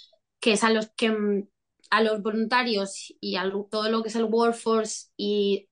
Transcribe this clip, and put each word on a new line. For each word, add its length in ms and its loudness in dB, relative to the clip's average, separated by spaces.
que 140 4
es 100 2
a 60 4
los 260 0
que, 140 0
mm, 380 0
a 120 4
los 200 0
voluntarios 960 -2
y 160 -4
a 80 0
lo, 260 -4
todo 200 -2
lo 120 0
que 60 -6
es 80 -6
el 80 2
workforce, 920 0
y, 560 0